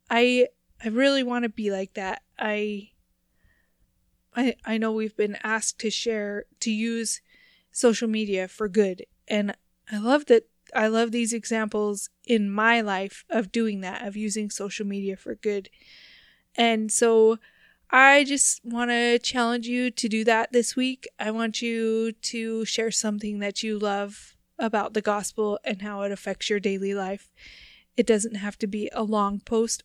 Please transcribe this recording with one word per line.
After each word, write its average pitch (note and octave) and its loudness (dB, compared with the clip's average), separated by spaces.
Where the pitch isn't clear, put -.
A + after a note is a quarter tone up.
I, B3 4
I A#3 -8
really C4+ 2
want A#3+ -2
to A#3 -2
be G#3+ -4
like F#3+ -4
that. F#3+ -8
I, G#3 -4
I, B3 2
I A3+ -2
know A3 0
we've A3 -4
been G#3 0
asked A3 -2
to G#3+ -2
share, G#3 -4
to A#3 -2
use A3+ -4
social A#3 2
media G3+ -2
for G#3+ -6
good, F#3+ 2
and G#3 -2
I G#3+ -4
love C4+ 2
that. A3+ 6
I A3 2
love A3+ 2
these A#3 -2
examples G#3+ -4
in G#3 2
my A3 4
life G3 -6
of A3 -2
doing A3 0
that, F#3 -10
of G3+ -8
using G#3+ -4
social G3+ -8
media G3 -4
for - -10
good. G#3 -4
And A3 0
so A3+ 6
I C#4 8
just C#4 0
want A#3+ -2
to A#3+ 4
challenge A#3 -2
you B3 0
to A#3+ -4
do A3 0
that A3+ 2
this A#3+ 2
week. B3+ -2
I G#3+ -4
want A3+ -4
you A3+ 0
to A3+ -6
share A3+ -2
something G#3 -4
that G3+ -6
you G#3+ -4
love G3+ -6
about G#3+ -2
the G#3+ 0
gospel G#3 -2
and G3+ -6
how G3+ -6
it G3+ -2
affects - -6
your G#3 2
daily G3 -2
life. G3 -6
It A#3+ 2
doesn't G#3+ 2
have G3+ -8
to A3 -2
be G#3 -6
a - -4
long G#3 0
post, A3+ -2